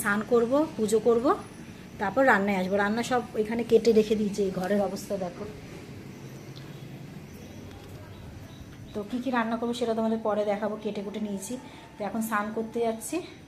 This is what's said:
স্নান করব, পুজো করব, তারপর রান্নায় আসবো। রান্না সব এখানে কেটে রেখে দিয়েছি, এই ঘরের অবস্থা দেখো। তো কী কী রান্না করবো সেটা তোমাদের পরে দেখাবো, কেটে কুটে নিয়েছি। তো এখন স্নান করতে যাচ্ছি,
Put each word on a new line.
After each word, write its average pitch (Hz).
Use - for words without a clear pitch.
স্নান 208
করব, 233
পুজো 220
করব, 233
তারপর 214
রান্নায় 202
আসবো। 185
রান্না 220
সব 247
এখানে 233
কেটে 226
রেখে 214
দিয়েছি, 208
এই 185
ঘরের 196
অবস্থা 196
দেখো। 180
তো 214
কী 254
কী 269
রান্না 226
করবো 240
সেটা 233
তোমাদের 226
পরে 208
দেখাবো, 214
কেটে 208
কুটে 208
নিয়েছি। 202
তো -
এখন 226
স্নান 208
করতে 226
যাচ্ছি, 226